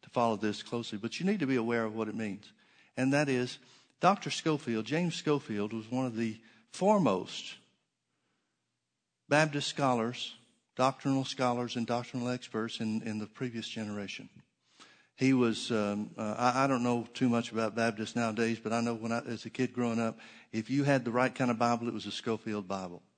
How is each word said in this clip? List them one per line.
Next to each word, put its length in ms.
to 100
follow 240
this 260
closely, 380
but 200
you 60
need 140
to 80
be 80
aware 280
of 120
what 120
it 80
means. 360
And 180
that 140
is, 300
Doctor 300
Scofield, 560
James 300
Scofield, 580
was 160
one 160
of 100
the 220
foremost 840
Baptist 400
scholars, 680
doctrinal 500
scholars, 500
and 120
doctrinal 420
experts 500
in, 220
in 160
the 100
previous 400
generation. 640
He 180
was, 380
um, 460
uh, 200
I, 280
I 20
don't 160
know 300
too 160
much 220
about 240
Baptists 400
nowadays, 460
but 120
I 80
know 120
when 180
I, 80
as 260
a 40
kid 240
growing 260
up, 200
if 180
you 140
had 200
the 80
right 220
kind 160
of 80
Bible, 300
it 60
was 120
a 60
Scofield 560
Bible. 340